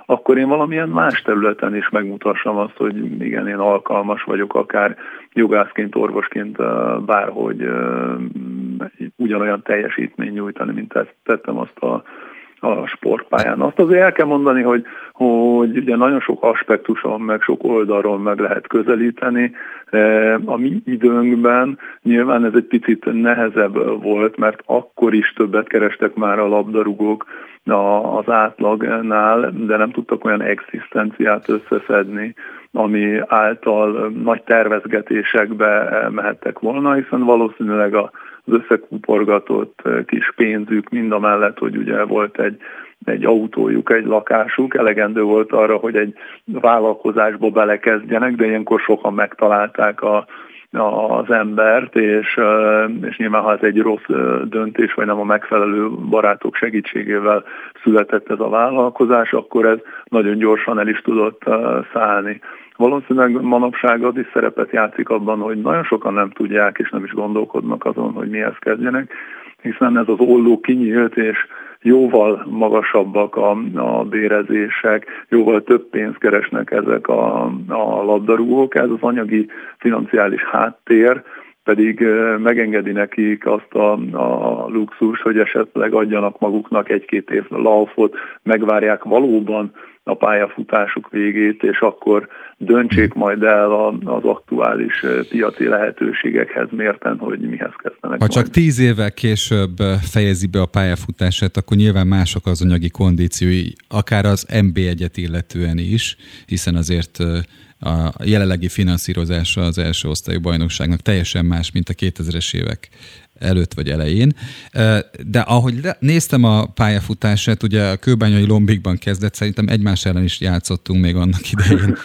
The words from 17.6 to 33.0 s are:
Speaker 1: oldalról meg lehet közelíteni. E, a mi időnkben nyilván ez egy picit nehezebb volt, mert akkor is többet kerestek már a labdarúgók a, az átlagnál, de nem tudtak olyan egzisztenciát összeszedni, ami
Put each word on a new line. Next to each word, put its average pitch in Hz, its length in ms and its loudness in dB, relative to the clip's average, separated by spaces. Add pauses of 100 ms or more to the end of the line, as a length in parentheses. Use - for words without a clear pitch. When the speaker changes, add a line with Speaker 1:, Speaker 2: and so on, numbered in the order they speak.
Speaker 1:
oldalról 104 560 0
meg 104 200 -2
lehet 104 280 -4
közelíteni. 120 840 0 (380)
E, 110 440 4 (120)
a 123 120 -2
mi 147 280 -2
időnkben 120 920 2 (260)
nyilván 120 420 2
ez 107 100 0
egy 117 100 6
picit 113 560 0
nehezebb 110 800 0
volt, 104 360 0
mert 107 280 0
akkor 117 480 0
is 104 220 2
többet 107 320 0
kerestek 104 480 0
már 101 240 0
a 104 80 2
labdarúgók 107 800 0 (380)
a, 104 540 0
az 107 120 -2
átlagnál, 110 1200 0 (120)
de 107 120 0
nem 110 140 0
tudtak 113 340 -4
olyan 104 160 0
egzisztenciát 107 1080 -4
összeszedni, 104 840 -2 (380)
ami 107 560 0